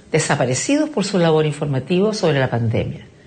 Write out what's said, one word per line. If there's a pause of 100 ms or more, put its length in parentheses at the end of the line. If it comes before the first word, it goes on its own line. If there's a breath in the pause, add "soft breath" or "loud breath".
(120 loud breath)
desaparecidos
por
su
labor
informativa
sobre
la
pandemia. (200 loud breath)